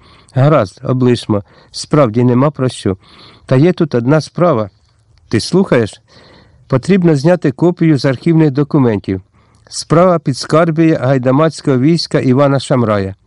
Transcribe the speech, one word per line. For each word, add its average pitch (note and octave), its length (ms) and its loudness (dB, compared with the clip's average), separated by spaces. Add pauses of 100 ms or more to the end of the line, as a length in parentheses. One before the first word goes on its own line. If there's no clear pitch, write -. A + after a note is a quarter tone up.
(340)
Гаразд, C3 500 0
облишмо. B2 600 -2 (280)
Справді B2 520 0
нема B2+ 280 2
про C3 180 -4
що. G2 280 -6 (480)
Та C3 100 0
є D#3+ 180 4
тут D#3+ 220 -4
одна B2+ 260 0
справа. C#3+ 480 -2 (600)
Ти A2+ 100 -2
слухаєш? C#3+ 640 -2 (680)
Потрібно E3+ 480 0
зняти D3+ 360 0
копію E3 460 0
з - 80 -4
архівних D#3 460 0
документів. A#2+ 720 -2 (480)
Справа F3 500 0
підскарбіє D#3+ 760 0
гайдамацького C3+ 840 0
війська D#3+ 400 0
Івана C3+ 400 2
Шамрая». G#2+ 560 -2 (120)